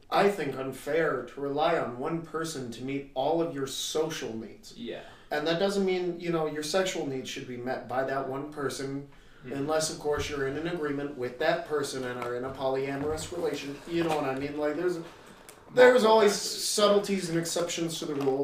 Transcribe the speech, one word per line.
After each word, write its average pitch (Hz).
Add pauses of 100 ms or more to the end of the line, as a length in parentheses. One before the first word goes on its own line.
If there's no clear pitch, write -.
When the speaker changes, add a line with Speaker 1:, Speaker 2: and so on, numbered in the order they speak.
Speaker 1:
I 190
think, 143
unfair 135
to -
rely 151
on 120
one 165
person 143
to 120
meet 139
all 156
of 139
your 135
social 156
needs. -
Speaker 2:
Yeah. 117 (280)
Speaker 1:
And 147
that 170
doesn't 196
mean, 180
you 170
know, 156
your 151
sexual 185
needs 131
should -
be 123
met 123
by 131
that 135
one 139
person, 139 (360)
Speaker 2:
Mm-hmm. 131
Speaker 1:
unless, 156
of 165
course, 147
you're 139
in 143
an 160
agreement 143
with 123
that 165
person 139
and 123
are 120
in 123
a 135
polyamorous 139
relation. 143 (120)
You 170
know 160
what 147
I 131
mean? 143
Like, 151
there's, 175
Speaker 2:
Multiple -
Speaker 1:
there's 247
always 220
Speaker 2:
factors. -
Speaker 1:
subtleties 202
and 165
exceptions 165
to 160
the 151
rule, 139